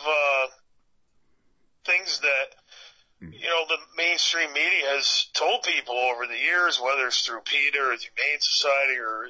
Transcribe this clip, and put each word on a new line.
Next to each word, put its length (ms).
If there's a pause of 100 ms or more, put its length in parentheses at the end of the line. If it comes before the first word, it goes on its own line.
uh, 400 (1400)
things 360
that, 260 (720)
you 280
know, 200
the 80 (200)
mainstream 560
media 440
has 380
told 280
people 320
over 320
the 120
years, 420
whether 260
it's 140
through 240
peta 340
or 180
the 120
Humane 320
Society, 580
or 320